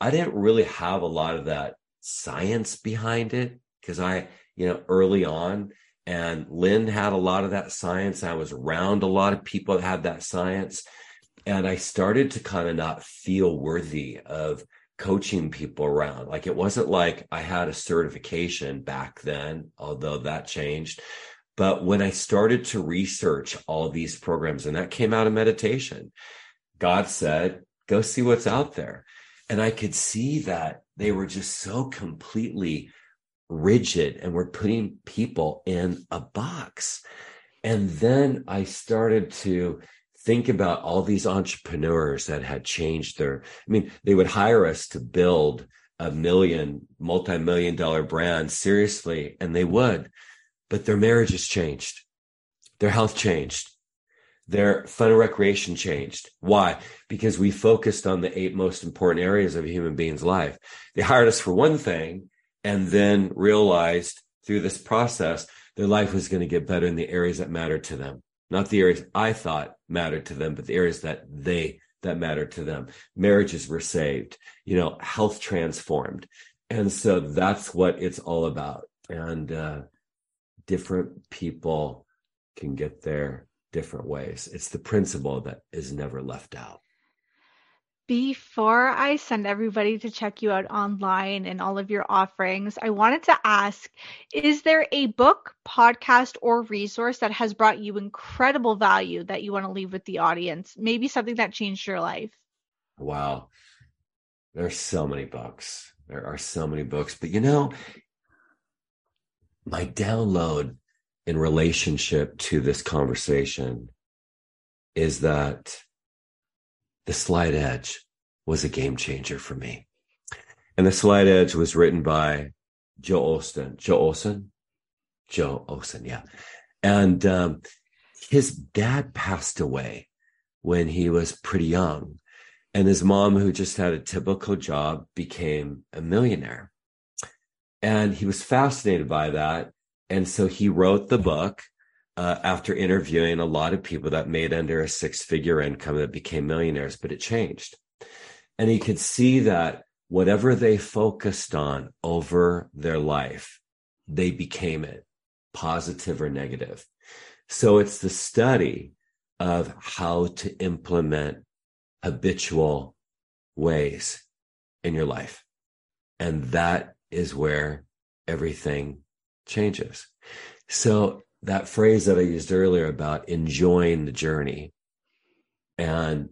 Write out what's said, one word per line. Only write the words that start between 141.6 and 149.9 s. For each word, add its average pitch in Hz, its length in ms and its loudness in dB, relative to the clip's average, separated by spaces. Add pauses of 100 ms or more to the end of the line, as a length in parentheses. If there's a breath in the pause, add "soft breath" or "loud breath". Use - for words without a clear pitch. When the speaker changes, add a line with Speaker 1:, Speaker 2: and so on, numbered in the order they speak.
Speaker 1:
uh, 87 280 -2
after 92 300 0
interviewing 82 640 2
a 85 40 0
lot 80 300 0
of - 80 -6
people 76 280 -6
that 78 180 -2
made 80 240 0
under 80 280 0
a 78 80 -2
six-figure 78 720 -2
income 71 360 -4
that 71 160 -2
became 73 340 -6
millionaires, 78 500 -2
but - 140 -10
it 73 80 -8
changed. - 580 -4 (840 loud breath)
And 113 120 4
he 110 80 4
could - 220 -2
see 127 400 4
that 87 420 2 (260)